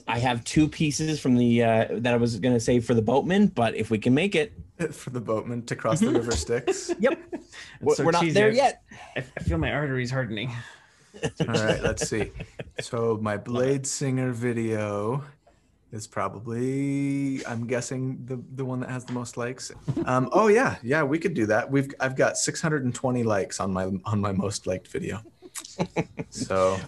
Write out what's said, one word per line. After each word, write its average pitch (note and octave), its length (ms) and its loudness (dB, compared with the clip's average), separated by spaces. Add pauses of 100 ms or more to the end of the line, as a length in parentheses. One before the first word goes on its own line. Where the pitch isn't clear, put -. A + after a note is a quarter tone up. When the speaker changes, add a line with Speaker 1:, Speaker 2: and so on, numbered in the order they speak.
Speaker 1:
I A#2 120 -2
have A#2+ 240 0
two D#3 240 4
pieces D#3 520 -2
from B2+ 160 2
the, A#2+ 280 6
uh, A2+ 260 4
that A#2 240 0
I - 20 4
was A#2 220 2
gonna A#2+ 220 2
save B2 240 2
for B2 100 2
the A2+ 80 6
boatman, D#3+ 460 4
but A2+ 280 0
if G#2 140 -4
we A2 80 2
can B2 160 4
make F#3+ 200 2
it. D3+ 180 0 (260)
Speaker 2:
<laughs> D#3+ 140 -4
For - 180 -14
the B2+ 100 -6
boatman A2 460 -4
to B2 100 -6
cross D3+ 240 0
the A3+ 60 4
Speaker 1:
Mm-hmm. - 100 2
Speaker 2:
river - 160 0
Styx? - 640 -2
Speaker 1:
<laughs> - 20 -10
Yep. C4 200 2 (140)
Speaker 3:
It's - 120 -10 (360)
Speaker 1:
We're, D3 140 2
Speaker 3:
so C#3 100 2
Speaker 1:
we're E3 60 4
not E3+ 120 4
Speaker 3:
cheesy. E3 100 2
Speaker 1:
there G#3 160 6
Speaker 3:
I, G#3+ 60 4
Speaker 1:
yet. B3+ 280 2 (340)
Speaker 3:
I, C3 60 -4 (140)
I - 60 -6
feel E3+ 160 0
my C#3+ 140 0
arteries C3 380 -2
hardening. B2 400 -4 (720)
Speaker 2:
All D3 240 -2
right, A2 360 2
let's - 260 -2
see. G#2 240 -2 (480)
So A#2 420 -2
my G#2 140 0
Blade B2+ 500 -2
Singer C3 460 -2
video A2+ 920 -2 (680)
is G#2+ 160 -12
probably, C3+ 1400 -4
I'm A#2 220 -6
guessing, B2+ 560 -4
the, B2 180 -8 (140)
the C3+ 80 -4
one B2+ 160 -4
that B2+ 100 -8
has B2+ 140 -8
the B2+ 80 -12
most B2 240 -6
likes. B2 340 -6 (360)
Um, B2+ 260 4
oh G#3+ 160 6
yeah, G#3 340 4
yeah, D3 220 2
we C#3+ 160 0
could E3+ 140 -2
do A2 120 2
that. G#2+ 240 2
We've, C3+ 300 0
I've C3 160 -2
got C3 200 4
six - 240 -2
hundred D3+ 240 0
and A#2+ 100 -2
twenty B2+ 280 0
likes G#2 380 0
on F#2+ 120 -2
my, F#2 160 0 (160)
on G#2+ 160 0
my G2+ 120 0
most G2+ 340 -2
liked F#2 220 -4
video. F#2+ 320 -6 (1120)
So F#2+ 580 0